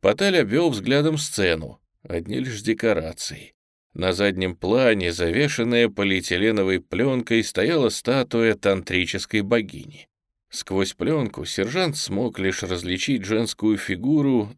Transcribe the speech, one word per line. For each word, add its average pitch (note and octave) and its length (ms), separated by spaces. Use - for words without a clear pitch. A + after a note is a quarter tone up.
Патель F#3 340
обвел C#3+ 320
взглядом C#3+ 480
сцену, E2+ 640
одни F2 360
лишь B2+ 220
декорации. G#2+ 920
На F#2 180
заднем F#2 440
плане, G#2 540
завешенная A#2 760
полиэтиленовой F#2+ 920
пленкой, A#2 640
стояла C3 440
статуя A#2 680
тантрической F#2+ 840
богини. G2+ 680
Сквозь - 420
пленку B2 540
сержант D3 500
смог G#2+ 420
лишь F#2+ 240
различить F#2 640
женскую G#2+ 540
фигуру B2+ 800